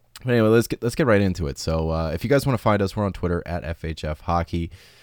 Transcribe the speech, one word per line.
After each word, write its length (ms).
But 60
anyway, 160
let's 180
get, 160
let's 140
get 100
right 160
into 240
it. 140
So, 320
uh, 240
if 80
you 80
guys 160
wanna 100
find 240
us, 140
we're 100
on 80
Twitter 320
at 180
F 220
H 180
F 180
Hockey. 500